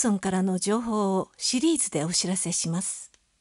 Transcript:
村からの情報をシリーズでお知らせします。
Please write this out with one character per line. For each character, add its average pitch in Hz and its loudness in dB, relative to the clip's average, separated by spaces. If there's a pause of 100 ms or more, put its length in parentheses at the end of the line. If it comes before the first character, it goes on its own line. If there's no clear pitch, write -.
村 202 2
か 190 -2
ら 185 2
の 185 2
情 208 0
報 214 0
を - -2
シ - 0
リ 320 4
ー 302 2
ズ - -2
で 151 -2
お 175 -2
知 - 0
ら 185 0
せ 165 -2
し - -2
ま 170 -2
す。 - -10 (300)